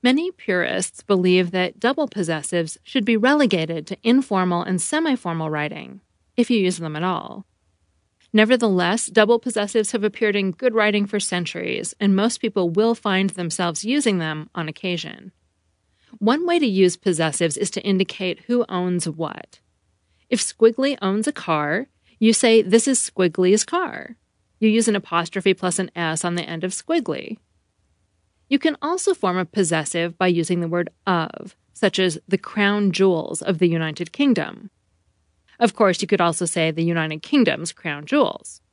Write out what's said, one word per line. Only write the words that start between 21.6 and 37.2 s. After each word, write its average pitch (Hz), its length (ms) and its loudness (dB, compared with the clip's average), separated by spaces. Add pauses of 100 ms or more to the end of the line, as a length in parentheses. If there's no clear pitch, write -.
you 220 120 4
say, 226 300 4
"This 202 260 4
is 262 120 0
Squiggly's 185 680 2
car." - 500 -6 (460)
You 220 80 4
use 220 180 2
an 208 80 2
apostrophe 185 580 0
plus 180 240 -2
an 190 160 -4
S 165 300 -4
on 175 120 -2
the 175 140 -6
end 165 140 -8
of 185 80 -4
Squiggly. 226 680 -6 (1120)
You 277 60 2
can 302 240 0
also 359 320 0
form 185 240 0
a 185 80 0
possessive 170 720 -2
by 185 80 2
using 175 340 2
the 170 80 -4
word 175 220 -2 (160)
of, 175 500 -2 (160)
such - 280 0
as 180 280 0
the 190 120 0
crown 202 520 0
jewels 175 520 0
of 170 160 -2
the 175 80 4
United 165 440 -2
Kingdom. 226 600 -2 (880)
Of 233 160 2
course, 190 260 2
you 196 60 -4
could 196 120 2
also 170 260 0
say 160 260 0
the 165 120 -2
United 160 380 -2